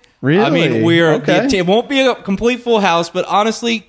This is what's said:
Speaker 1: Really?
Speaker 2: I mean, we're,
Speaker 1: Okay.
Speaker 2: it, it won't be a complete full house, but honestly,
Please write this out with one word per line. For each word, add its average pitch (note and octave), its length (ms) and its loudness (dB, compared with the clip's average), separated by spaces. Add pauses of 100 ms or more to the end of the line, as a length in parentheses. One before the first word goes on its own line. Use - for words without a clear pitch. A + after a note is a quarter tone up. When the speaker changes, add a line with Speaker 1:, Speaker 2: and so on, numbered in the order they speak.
(220)
Speaker 1:
Really? D#3+ 200 2
Speaker 2:
I - 80 0
mean, B2+ 340 0
we're, E3+ 300 2
Speaker 1:
Okay. F3 320 0
Speaker 2:
it, C#4 80 0
it F3+ 120 0
won't A3 220 0
be C4+ 120 0
a B3+ 140 2
complete A#3 460 -4
full A#3 200 0
house, E3+ 300 0
but F#3 160 -4
honestly, A3 640 -2